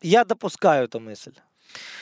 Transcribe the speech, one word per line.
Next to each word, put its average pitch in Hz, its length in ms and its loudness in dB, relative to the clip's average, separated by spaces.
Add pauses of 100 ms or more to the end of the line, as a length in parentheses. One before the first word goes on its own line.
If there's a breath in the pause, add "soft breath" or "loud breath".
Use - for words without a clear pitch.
я 214 240 4
допускаю 180 600 0
эту 117 140 -8
мысль. 113 360 -16 (680 loud breath)